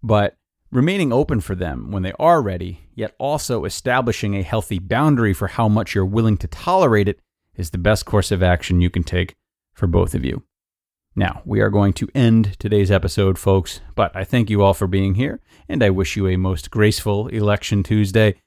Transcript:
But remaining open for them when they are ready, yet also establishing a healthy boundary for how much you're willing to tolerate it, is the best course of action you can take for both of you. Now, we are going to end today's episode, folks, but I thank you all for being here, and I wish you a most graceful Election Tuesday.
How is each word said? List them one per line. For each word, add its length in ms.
But 340
remaining 400
open 300
for 140
them 340
when 140
they 160
are 240
ready, 380
yet 240
also 480
establishing 680
a 80
healthy 340
boundary 560
for 140
how 200
much 280
you're 100
willing 320
to 100
tolerate 600
it, 120
is 160
the 80
best 260
course 260
of 120
action 380
you 100
can 120
take 320
for 140
both 260
of 100
you. 200
Now, 280
we 160
are 120
going 220
to 200
end 460
today's 320
episode, 480
folks, 420
but 200
I 80
thank 260
you 120
all 120
for 140
being 280
here, 260
and 160
I 60
wish 260
you 120
a 100
most 340
graceful 560
Election 560
Tuesday. 520